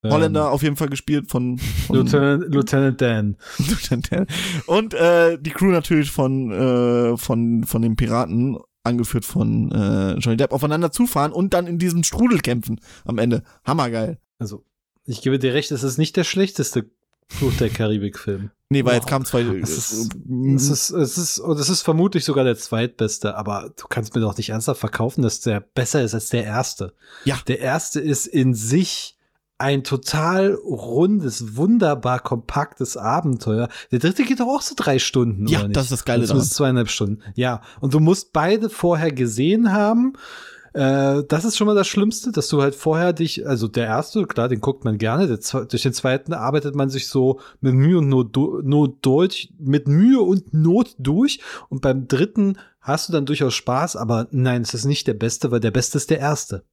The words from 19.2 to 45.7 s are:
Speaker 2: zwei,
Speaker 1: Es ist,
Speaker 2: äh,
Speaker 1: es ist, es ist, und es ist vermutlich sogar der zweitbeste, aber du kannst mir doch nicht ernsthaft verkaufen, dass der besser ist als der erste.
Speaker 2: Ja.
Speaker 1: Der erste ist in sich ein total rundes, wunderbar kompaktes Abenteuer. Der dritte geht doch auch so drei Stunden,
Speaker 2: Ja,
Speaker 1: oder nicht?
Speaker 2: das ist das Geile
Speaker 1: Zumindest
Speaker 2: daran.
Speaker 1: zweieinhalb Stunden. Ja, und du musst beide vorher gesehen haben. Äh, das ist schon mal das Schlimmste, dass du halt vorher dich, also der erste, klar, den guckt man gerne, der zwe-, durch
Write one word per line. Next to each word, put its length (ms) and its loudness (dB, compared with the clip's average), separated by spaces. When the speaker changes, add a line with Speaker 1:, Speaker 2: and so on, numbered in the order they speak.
Speaker 2:
zwei, 160 0
Speaker 1:
Es 340 -4
ist, 380 -6
Speaker 2:
äh, 400 -2
Speaker 1:
es 160 2
ist, 200 -2
es 280 -2
ist, 220 -4
und 180 -2
es 100 -2
ist 140 0
vermutlich 420 2
sogar 200 2
der 120 2
zweitbeste, 800 -4
aber 400 -8
du 120 -20
kannst 260 -6
mir 80 2
doch 160 -2
nicht 120 -6
ernsthaft 300 -4
verkaufen, 420 -2
dass 180 0
der 200 -2
besser 420 -2
ist 120 -2
als 160 -4
der 140 -2
erste. 500 -6
Speaker 2:
Ja. 120 0
Speaker 1:
Der 120 0
erste 400 -2
ist 260 -2
in 280 2
sich 600 -2
ein 220 0
total 720 0
rundes, 1000 -2
wunderbar 640 2
kompaktes 760 -4
Abenteuer. 720 -2
Der 80 0
dritte 260 0
geht 140 0
doch 80 0
auch 160 -2
so 140 -8
drei 240 2
Stunden, 480 0
Speaker 2:
Ja, 100 2
Speaker 1:
oder 100 -2
nicht? 80 0
Speaker 2:
das 100 0
ist 60 -6
das 120 -6
Geile 220 0
Speaker 1:
Zumindest 260 2
Speaker 2:
daran. 40 -4
Speaker 1:
zweieinhalb 220 2
Stunden. 320 -4
Ja, 280 -2
und 120 0
du 60 4
musst 340 2
beide 380 0
vorher 400 0
gesehen 640 2
haben. 400 2
Äh, 540 2
das 160 0
ist 120 -2
schon 100 2
mal 80 4
das 140 2
Schlimmste, 420 0
dass 180 -2
du 140 2
halt 140 2
vorher 360 2
dich, 360 -4
also 180 0
der 200 -2
erste, 400 -2
klar, 220 -2
den 120 -2
guckt 240 -4
man 120 0
gerne, 300 0
der 140 -2
zwe-, 260 -6
durch 160 -4